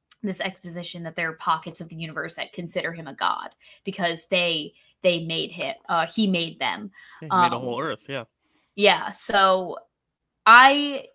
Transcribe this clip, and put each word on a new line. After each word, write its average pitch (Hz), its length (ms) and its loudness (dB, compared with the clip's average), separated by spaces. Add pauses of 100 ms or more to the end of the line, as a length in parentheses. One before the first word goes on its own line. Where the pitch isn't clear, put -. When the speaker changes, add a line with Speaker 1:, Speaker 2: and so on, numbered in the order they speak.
(220)
Speaker 1:
this 190 180 -6
exposition 175 600 -10
that 165 120 -12
there 170 140 -4
are 160 60 -8
pockets 160 460 -4
of 165 80 -14
the 165 80 -16
universe 160 400 -10
that - 160 -10
consider 170 400 -8
him 165 140 -14
a 139 80 -14
god - 400 -4 (300)
because 170 420 -4
they, 170 460 -2 (300)
they 170 220 2
made 160 260 -6
him, 139 240 -8 (140)
uh, 165 180 0
he 220 200 0
made 170 320 -2
them. 123 320 -6 (300)
Speaker 2:
Yeah, 160 80 -16
he 185 140 2
made 170 100 2
a 117 40 -4
Speaker 1:
Um, 120 60 -6
Speaker 2:
whole 123 180 -6
Earth, 143 280 -8
yeah. 131 160 -8 (500)
Speaker 1:
Yeah, 196 360 4
so 190 680 2 (680)
I 277 680 8